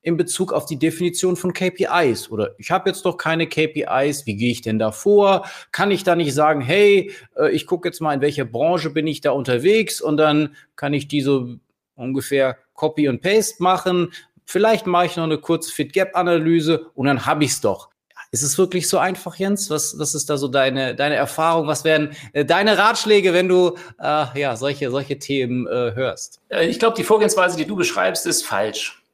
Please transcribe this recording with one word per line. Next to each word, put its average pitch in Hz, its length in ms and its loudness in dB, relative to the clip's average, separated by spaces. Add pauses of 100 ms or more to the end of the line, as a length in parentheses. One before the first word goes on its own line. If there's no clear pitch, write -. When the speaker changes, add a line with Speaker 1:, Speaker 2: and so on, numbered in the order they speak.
Speaker 1:
in 170 160 -2
Bezug 180 360 -2
auf 147 140 -2
die 151 120 -6
Definition 170 560 0
von 175 180 -4
K 185 180 -2
P 180 180 -4 (160)
Is? 117 260 -2
Oder 107 280 -4
ich - 120 -10
habe 185 180 0
jetzt 190 160 -6
doch 180 120 0
keine 160 320 -2
K 156 180 0
P 156 180 -4 (200)
Is, 143 220 -4
wie 104 100 -4
gehe 120 160 0
ich 117 100 -8
denn 110 160 -2
da 107 140 0
vor? 202 520 4 (280)
Kann 196 180 0
ich 185 140 0
da 180 100 4
nicht 156 200 0
sagen, 151 260 2
hey, 190 500 4 (260)
äh, 151 140 2
ich 156 160 -2
gucke 175 220 -2
jetzt 170 120 -10
mal, 151 140 0
in 139 60 -2
welcher 143 240 0
Branche 156 460 -2
bin 156 180 -2
ich 143 140 -6
da 143 100 0
unterwegs 139 680 2
und 151 180 0
dann 151 360 2 (220)
kann 143 180 -4
ich 143 140 -4
die 147 120 0
so 131 360 0 (400)
ungefähr 131 600 -2 (160)
Copy 151 340 0
und 120 140 -2
Paste 202 380 0
machen. 180 520 0 (320)
Vielleicht 214 420 2
mache 175 200 2
ich - 100 -6
noch 165 80 -2
eine 156 140 -2
kurze 165 340 -4
Fit-Gap-Analyse 165 1200 0
und 135 120 -2
dann 135 200 0
hab 151 160 2
ich's 127 180 -2
doch. - 280 -2 (420)
Ist 120 120 -4
es 143 160 -2
wirklich 180 300 0
so 190 100 2
einfach, 180 380 -4
Jens? 196 340 -2
Was, 151 260 -4
was 151 200 -4
ist 143 120 -6
da 151 80 0
so 139 120 -2
deine, 131 480 0
deine 147 180 0
Erfahrung? 156 540 0
Was 151 160 -2
wären, 151 320 2 (160)
äh, 147 120 0
deine 196 320 4
Ratschläge, 208 560 4
wenn 180 160 2
du, 180 280 4 (240)
äh, 143 400 -2
ja, 135 160 -2
solche, 139 340 -4
solche 139 300 -4
Themen, 127 480 -2
äh, 117 260 -2
hörst? - 540 -6
Speaker 2:
Äh, 165 180 0
ich - 140 -2
glaub, 226 160 2
die - 80 -4
Vorgehensweise, 196 520 2
die 156 80 -2
du 196 120 -6
beschreibst, - 500 -2
ist 165 180 -2
falsch. - 560 -4 (140)